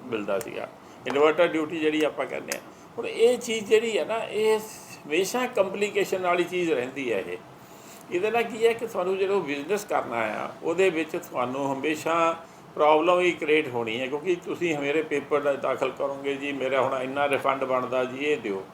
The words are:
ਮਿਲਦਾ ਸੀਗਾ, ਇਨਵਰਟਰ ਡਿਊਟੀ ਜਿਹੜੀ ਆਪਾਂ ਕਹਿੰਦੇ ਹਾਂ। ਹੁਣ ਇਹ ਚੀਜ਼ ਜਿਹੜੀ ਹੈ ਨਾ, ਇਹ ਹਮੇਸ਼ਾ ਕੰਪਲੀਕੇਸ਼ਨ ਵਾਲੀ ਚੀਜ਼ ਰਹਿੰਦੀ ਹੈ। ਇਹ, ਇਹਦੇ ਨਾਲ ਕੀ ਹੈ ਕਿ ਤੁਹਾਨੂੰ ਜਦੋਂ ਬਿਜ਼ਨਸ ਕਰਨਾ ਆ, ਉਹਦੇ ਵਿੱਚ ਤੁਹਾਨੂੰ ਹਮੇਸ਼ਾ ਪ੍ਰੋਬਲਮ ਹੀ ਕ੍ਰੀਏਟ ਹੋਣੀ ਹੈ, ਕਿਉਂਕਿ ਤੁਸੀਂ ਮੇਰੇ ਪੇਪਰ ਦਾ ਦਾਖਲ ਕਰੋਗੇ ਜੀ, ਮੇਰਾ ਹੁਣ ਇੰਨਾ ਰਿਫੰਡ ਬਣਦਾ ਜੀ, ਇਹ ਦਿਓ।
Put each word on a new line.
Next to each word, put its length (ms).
ਮਿਲਦਾ 360
ਸੀਗਾ, 280
ਇਨਵਰਟਰ 400
ਡਿਊਟੀ 320
ਜਿਹੜੀ 240
ਆਪਾਂ 220
ਕਹਿੰਦੇ 320
ਹਾਂ। 60
ਹੁਣ 100
ਇਹ 300
ਚੀਜ਼ 280
ਜਿਹੜੀ 320
ਹੈ 80
ਨਾ, 120
ਇਹ 420
ਹਮੇਸ਼ਾ 880
ਕੰਪਲੀਕੇਸ਼ਨ 720
ਵਾਲੀ 220
ਚੀਜ਼ 280
ਰਹਿੰਦੀ 420
ਹੈ। 60
ਇਹ, 180
ਇਹਦੇ 200
ਨਾਲ 120
ਕੀ 240
ਹੈ 60
ਕਿ 140
ਤੁਹਾਨੂੰ 300
ਜਦੋਂ 240
ਬਿਜ਼ਨਸ 440
ਕਰਨਾ 600
ਆ, 40
ਉਹਦੇ 260
ਵਿੱਚ 280
ਤੁਹਾਨੂੰ 560
ਹਮੇਸ਼ਾ 640
ਪ੍ਰੋਬਲਮ 440
ਹੀ 120
ਕ੍ਰੀਏਟ 360
ਹੋਣੀ 320
ਹੈ, 80
ਕਿਉਂਕਿ 280
ਤੁਸੀਂ 420
ਮੇਰੇ 240
ਪੇਪਰ 380
ਦਾ 140
ਦਾਖਲ 380
ਕਰੋਗੇ 440
ਜੀ, 160
ਮੇਰਾ 300
ਹੁਣ 200
ਇੰਨਾ 280
ਰਿਫੰਡ 340
ਬਣਦਾ 400
ਜੀ, 220
ਇਹ 120
ਦਿਓ। 260